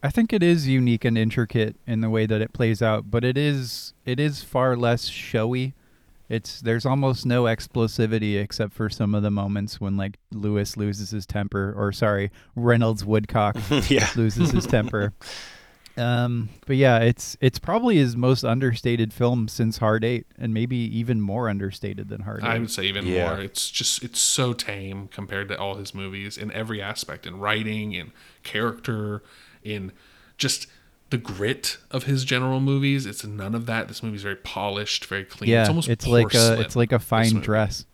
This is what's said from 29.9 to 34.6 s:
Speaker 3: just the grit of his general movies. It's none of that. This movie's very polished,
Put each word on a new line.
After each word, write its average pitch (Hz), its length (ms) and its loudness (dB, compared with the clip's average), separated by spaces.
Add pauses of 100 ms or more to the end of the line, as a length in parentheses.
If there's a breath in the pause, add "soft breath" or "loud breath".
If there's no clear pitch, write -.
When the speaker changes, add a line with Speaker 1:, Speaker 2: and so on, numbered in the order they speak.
Speaker 3:
just - 300 -4 (420 soft breath)
the 131 80 -2
grit 107 580 -4 (140)
of 131 140 -6
his 135 200 0
general 131 360 0
movies. 139 440 2
It's 104 200 -8
none 104 300 -6
of 117 120 -4
that. 113 220 -4
This 110 140 -12
movie's 107 200 -6
very 101 140 -6
polished, 101 680 -4